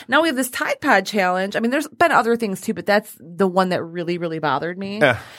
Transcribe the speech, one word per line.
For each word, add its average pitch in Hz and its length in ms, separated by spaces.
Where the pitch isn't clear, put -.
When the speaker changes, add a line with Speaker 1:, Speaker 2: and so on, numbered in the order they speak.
Speaker 1:
Now 277 140
we 330 80
have 262 60
this 254 160
Tide 330 300
Pod 202 260
challenge. 190 480
I - 60
mean, 233 100
there's 285 160
been 339 240
other 233 240
things 208 260
too, 214 140
but 170 100
that's 208 340
the 175 280
one 185 220
that 175 140
really, 170 360
really 165 180
bothered 156 400
me. 202 220
Speaker 2:
Yeah. 127 180